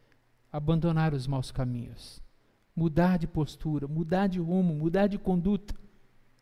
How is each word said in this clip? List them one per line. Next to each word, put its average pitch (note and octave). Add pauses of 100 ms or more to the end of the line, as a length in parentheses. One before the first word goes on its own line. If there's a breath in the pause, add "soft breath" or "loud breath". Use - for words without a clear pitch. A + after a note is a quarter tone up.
(500)
abandonar D#3+
os C3
maus C3
caminhos, A#2+ (520)
mudar E3+
de D#3+
postura, D3+
mudar E3+
de F3+
rumo, F3
mudar E3+
de G3+
conduta. F#3 (680)